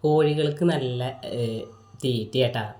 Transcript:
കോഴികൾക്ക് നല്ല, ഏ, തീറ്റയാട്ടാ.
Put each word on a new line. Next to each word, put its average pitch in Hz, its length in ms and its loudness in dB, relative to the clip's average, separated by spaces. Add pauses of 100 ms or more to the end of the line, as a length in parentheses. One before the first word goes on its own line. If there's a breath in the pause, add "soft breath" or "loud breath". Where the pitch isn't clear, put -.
കോഴികൾക്ക് 151 640 2
നല്ല, 127 380 0 (220)
ഏ, 120 160 -6 (580)
തീറ്റയാട്ടാ. 117 640 0 (140)